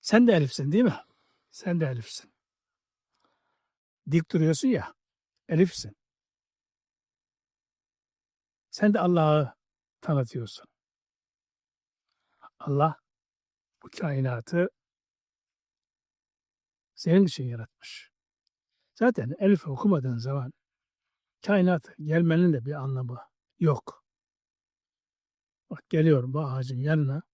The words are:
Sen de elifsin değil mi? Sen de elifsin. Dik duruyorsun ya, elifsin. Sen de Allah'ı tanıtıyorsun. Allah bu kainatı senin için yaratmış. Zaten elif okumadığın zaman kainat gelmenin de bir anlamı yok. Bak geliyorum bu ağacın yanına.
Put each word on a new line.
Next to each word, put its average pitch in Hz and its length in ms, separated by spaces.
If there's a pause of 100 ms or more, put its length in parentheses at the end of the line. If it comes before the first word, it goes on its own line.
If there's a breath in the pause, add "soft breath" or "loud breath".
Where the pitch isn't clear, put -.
Sen 240 240
de 233 60
elifsin 147 400
değil 226 120
mi? - 160 (500)
Sen 175 300
de 156 60
elifsin. - 480 (1800)
Dik 160 200
duruyorsun 156 380
ya, 220 260 (540)
elifsin. 170 480 (2750)
Sen 208 240
de 202 60
Allah'ı 156 540 (460)
tanıtıyorsun. 131 680 (1900 soft breath)
Allah 147 420 (840)
bu - 60 (100)
kainatı 135 680 (2250)
senin 185 300
için 147 200
yaratmış. - 680 (840)
Zaten 160 440
elif 196 280
okumadığın 135 520
zaman 131 340 (960)
kainat 185 560
gelmenin 165 500
de 123 120
bir 143 80
anlamı 131 480 (380)
yok. - 460 (1700)
Bak - 180
geliyorum 147 440
bu 151 140
ağacın 131 320
yanına. 147 440 (120)